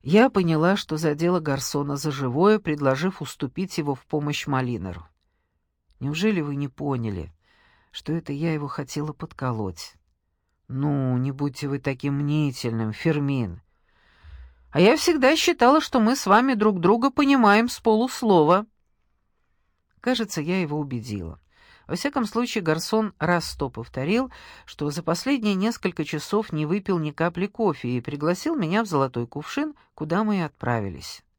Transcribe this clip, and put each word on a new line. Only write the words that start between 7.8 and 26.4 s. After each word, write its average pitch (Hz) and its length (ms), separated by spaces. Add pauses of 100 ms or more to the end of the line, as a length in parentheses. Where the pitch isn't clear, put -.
что - 220
это 165 200
я 160 220
его 147 140
хотела 147 440
подколоть?" 110 840 (720)
"Ну, 135 500
не 135 140
будьте 143 340
вы 139 120
таким 139 360
мнительным, 135 760
Фермин". 139 680 (1120)
"А - 100
я 220 160
всегда 302 380
считала, 302 460
что - 180
мы 226 160
с - 120
вами 240 280
друг 208 260
друга 226 300
понимаем 247 580
с - 120
полуслова". 214 880 (1300)
Кажется, 226 400
я 180 200
его 151 180
убедила. 113 640 (480)
Во 156 60
всяком 277 320
случае, 226 360
Гарсон 170 560
раз 165 280
сто 135 240
повторил, 160 600 (360)
что 147 240
за 160 120
последние 214 520
несколько 190 500
часов 208 480